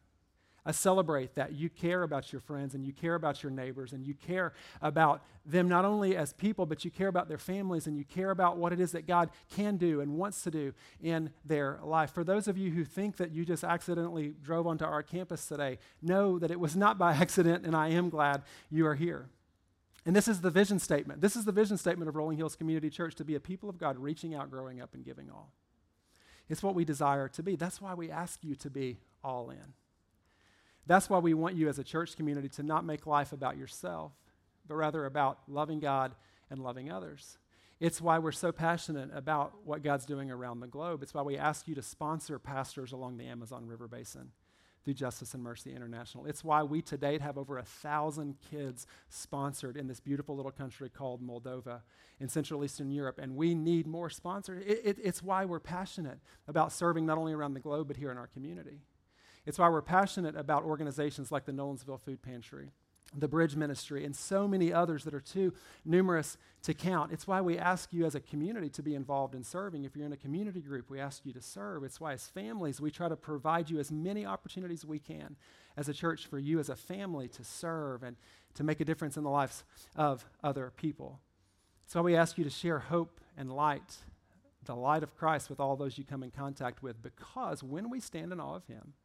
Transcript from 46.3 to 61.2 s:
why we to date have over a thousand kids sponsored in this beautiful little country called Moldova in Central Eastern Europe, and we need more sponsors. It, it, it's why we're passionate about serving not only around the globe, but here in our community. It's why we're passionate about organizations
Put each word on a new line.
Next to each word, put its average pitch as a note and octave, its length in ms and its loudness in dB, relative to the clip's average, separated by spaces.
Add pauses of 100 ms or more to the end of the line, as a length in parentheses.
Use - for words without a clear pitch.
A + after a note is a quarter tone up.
why D#3 200 6
we D3+ 200 0
to - 140 -6
date C#3+ 240 0
have C#3+ 160 -4
over C#3 220 -6
a A#2+ 40 -8
thousand D3 760 -4 (120)
kids C#3 380 -8 (220)
sponsored C#3 680 -6
in C#3 100 -6
this B2+ 120 -8
beautiful C#3 360 -4
little C3+ 180 -6
country C3 360 -10
called B2+ 320 -6
Moldova A#2+ 600 -10 (380)
in C3+ 100 -4
Central C#3+ 340 -2
Eastern C#3 260 -4
Europe, C#3 320 -4
and C3 140 -8
we E3 180 4
need E3 320 4
more D#3+ 240 -6
sponsors. F#3 560 -8
It, G#3+ 180 2
it, G3+ 200 2
it's F3+ 180 0
why F#3+ 240 2
we're E3+ 140 -2
passionate E3 600 -6 (280)
about D3+ 240 4
serving E3 340 2
not D#3 140 4
only D#3+ 140 -2
around D3 200 -4
the C3+ 60 -8
globe, D3 300 -4
but C#3 80 -8
here C#3 120 -6
in B2+ 80 -6
our B2 100 -12
community. D3+ 520 -14 (680)
It's D3 120 -4
why E3+ 120 10
we're D#3+ 120 6
passionate F3+ 540 4
about D3+ 280 2
organizations D3 680 -2